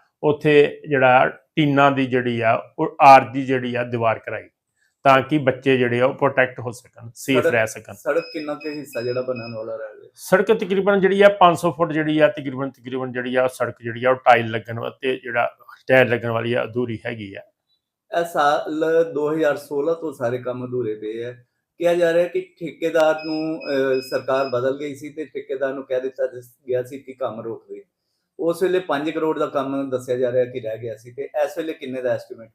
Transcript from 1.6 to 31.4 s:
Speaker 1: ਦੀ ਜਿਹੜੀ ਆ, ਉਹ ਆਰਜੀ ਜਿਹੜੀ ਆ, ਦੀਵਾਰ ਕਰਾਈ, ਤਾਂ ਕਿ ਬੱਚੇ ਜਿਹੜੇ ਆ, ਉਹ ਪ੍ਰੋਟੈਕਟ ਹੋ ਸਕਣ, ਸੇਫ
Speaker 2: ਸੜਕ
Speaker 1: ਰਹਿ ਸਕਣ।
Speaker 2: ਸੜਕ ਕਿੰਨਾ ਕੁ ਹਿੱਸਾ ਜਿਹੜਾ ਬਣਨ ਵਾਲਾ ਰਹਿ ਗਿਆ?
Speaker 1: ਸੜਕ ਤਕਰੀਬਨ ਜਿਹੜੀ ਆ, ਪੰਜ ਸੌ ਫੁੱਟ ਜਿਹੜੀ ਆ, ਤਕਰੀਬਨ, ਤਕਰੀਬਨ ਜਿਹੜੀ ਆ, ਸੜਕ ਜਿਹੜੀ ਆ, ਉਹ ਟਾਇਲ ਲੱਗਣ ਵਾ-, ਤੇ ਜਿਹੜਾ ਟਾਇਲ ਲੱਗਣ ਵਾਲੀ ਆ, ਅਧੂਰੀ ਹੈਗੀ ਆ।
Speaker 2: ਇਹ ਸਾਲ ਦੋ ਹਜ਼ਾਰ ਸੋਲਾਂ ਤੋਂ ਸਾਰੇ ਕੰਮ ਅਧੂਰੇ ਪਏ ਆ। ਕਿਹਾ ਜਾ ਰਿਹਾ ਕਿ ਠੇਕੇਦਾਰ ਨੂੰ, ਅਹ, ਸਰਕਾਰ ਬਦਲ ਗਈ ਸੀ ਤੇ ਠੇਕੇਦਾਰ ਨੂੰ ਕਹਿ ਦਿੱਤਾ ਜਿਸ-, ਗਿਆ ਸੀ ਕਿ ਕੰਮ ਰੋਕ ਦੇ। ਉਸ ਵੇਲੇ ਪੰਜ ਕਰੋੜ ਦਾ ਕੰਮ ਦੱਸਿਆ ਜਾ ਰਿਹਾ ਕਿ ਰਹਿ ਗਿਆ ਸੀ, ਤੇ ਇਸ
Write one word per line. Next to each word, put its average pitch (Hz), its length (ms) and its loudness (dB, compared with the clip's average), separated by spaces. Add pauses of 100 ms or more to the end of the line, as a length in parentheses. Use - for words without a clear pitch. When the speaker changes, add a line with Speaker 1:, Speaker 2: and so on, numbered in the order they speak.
Speaker 1:
ਦੀ 131 140 0
ਜਿਹੜੀ 120 340 -2
ਆ, 113 380 0
ਉਹ 160 220 -4
ਆਰਜੀ 135 440 8
ਜਿਹੜੀ 127 300 -2
ਆ, 120 80 -2
ਦੀਵਾਰ 113 360 -2
ਕਰਾਈ, 107 300 -12 (560)
ਤਾਂ 135 180 8
ਕਿ 151 160 -2
ਬੱਚੇ 135 380 2
ਜਿਹੜੇ 120 240 2
ਆ, 127 60 4
ਉਹ 143 80 0
ਪ੍ਰੋਟੈਕਟ 131 460 0
ਹੋ 120 100 -10
ਸਕਣ, 117 440 -18
ਸੇਫ 131 280 0
Speaker 2:
ਸੜਕ 123 40 2
Speaker 1:
ਰਹਿ 117 200 2
ਸਕਣ। 110 260 -12
Speaker 2:
ਸੜਕ 156 300 -4 (100)
ਕਿੰਨਾ 151 220 -8
ਕੁ 151 140 -12
ਹਿੱਸਾ 147 340 -10
ਜਿਹੜਾ 123 200 -4
ਬਣਨ 117 340 -8
ਵਾਲਾ 113 200 -10
ਰਹਿ 107 260 -16
ਗਿਆ? - 120 -20
Speaker 1:
ਸੜਕ 202 380 2
ਤਕਰੀਬਨ 196 480 0
ਜਿਹੜੀ 190 220 2
ਆ, 202 60 10
ਪੰਜ 175 280 6
ਸੌ 170 160 -2
ਫੁੱਟ 156 200 -2
ਜਿਹੜੀ 156 260 0
ਆ, 151 100 6
ਤਕਰੀਬਨ, 135 420 -8
ਤਕਰੀਬਨ 127 420 -8
ਜਿਹੜੀ 123 240 -6
ਆ, 127 100 4
ਸੜਕ 117 360 -6
ਜਿਹੜੀ 117 220 -6
ਆ, 127 60 4
ਉਹ 131 40 4
ਟਾਇਲ 117 360 4
ਲੱਗਣ 113 280 -6
ਵਾ-, 123 220 -8
ਤੇ 131 160 -2
ਜਿਹੜਾ 120 400 -4 (320)
ਟਾਇਲ 131 200 6
ਲੱਗਣ 117 200 -2
ਵਾਲੀ 117 240 -2
ਆ, 123 120 0
ਅਧੂਰੀ 113 420 -6
ਹੈਗੀ 107 280 -10
ਆ। - 60 -14 (800)
Speaker 2:
ਇਹ 170 40 0
ਸਾਲ 156 600 0 (300)
ਦੋ 147 180 -2
ਹਜ਼ਾਰ 151 240 0
ਸੋਲਾਂ 147 380 -4
ਤੋਂ 165 180 -8
ਸਾਰੇ 123 260 -4
ਕੰਮ 123 280 -8
ਅਧੂਰੇ 120 280 -4
ਪਏ 107 300 -10
ਆ। 123 80 -10 (460)
ਕਿਹਾ 170 160 2
ਜਾ 170 180 2
ਰਿਹਾ 175 140 4
ਕਿ 180 140 -4
ਠੇਕੇਦਾਰ 156 760 0 (100)
ਨੂੰ, 160 360 -6 (100)
ਅਹ, 135 300 0
ਸਰਕਾਰ 135 480 -2
ਬਦਲ 135 300 -2
ਗਈ 147 160 -8
ਸੀ 147 140 -14
ਤੇ 151 160 -12
ਠੇਕੇਦਾਰ 135 500 -6
ਨੂੰ 139 100 -10
ਕਹਿ 127 160 -4
ਦਿੱਤਾ 131 260 -6
ਜਿਸ-, 123 420 -14
ਗਿਆ 127 140 -2
ਸੀ 131 160 -12
ਕਿ - 140 -18
ਕੰਮ 117 280 -8
ਰੋਕ 110 280 -12
ਦੇ। 101 160 -16 (560)
ਉਸ 165 220 -2
ਵੇਲੇ 180 160 2
ਪੰਜ 156 320 -4
ਕਰੋੜ 156 280 -2
ਦਾ 151 80 -2
ਕੰਮ 139 440 -4
ਦੱਸਿਆ 127 260 -4
ਜਾ 123 160 -2
ਰਿਹਾ 127 120 2
ਕਿ 123 160 -8
ਰਹਿ 110 180 -8
ਗਿਆ 113 180 -10
ਸੀ, 123 160 -20
ਤੇ 131 100 -10
ਇਸ 147 360 -4